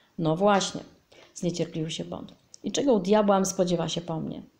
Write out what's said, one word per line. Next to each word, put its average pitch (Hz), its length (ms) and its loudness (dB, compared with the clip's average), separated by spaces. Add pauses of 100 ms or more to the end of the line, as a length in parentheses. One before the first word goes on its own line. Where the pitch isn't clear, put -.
(180)
„No 156 180 0
właśnie”, 196 460 2 (540)
zniecierpliwił 165 540 -4
się 175 160 -8
Bond. - 280 -12 (300)
„I 208 80 -4
czego 285 220 2
u 208 60 4
diabła 196 460 4
spodziewa 175 440 0
się 180 120 -6
po 165 180 -6
mnie? - 220 -8 (180)